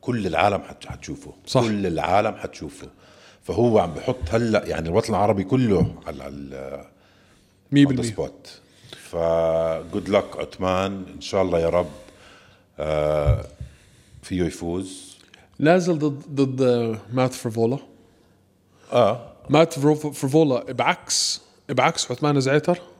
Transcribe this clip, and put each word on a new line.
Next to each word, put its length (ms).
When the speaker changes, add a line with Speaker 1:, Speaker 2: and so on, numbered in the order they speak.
Speaker 1:
كل 260
العالم 360
حت-، 240
حتشوفه. 460
Speaker 2:
صح. 140
Speaker 1:
كل 260
العالم 480
حتشوفه. 540
فهو 360
عم 160
بحط 240
هلأ، 360
يعني، 220
الوطن 220
العربي 340
كله 500
على، 160
على 120
ال-، 520
Speaker 2:
مية 140
Speaker 1:
on 20
the 40
Speaker 2:
بالمية. 220
Speaker 1:
spot. 340
فجود 1120
لك 280
عثمان، 680
إن 60
شاء 220
الله 180
يا 80
رب، 220
آه، 640
فيه 200
يفوز. 760
Speaker 2:
نازل 400
ضد، 240
ضد، 280
آه، 360
مات 220
فرفولا. 440
Speaker 1:
آه. 400
Speaker 2:
مات 220
فرو-، 220
فرفولا 800
بعكس، 680
بعكس 420
عثمان 300
زعيتر. 400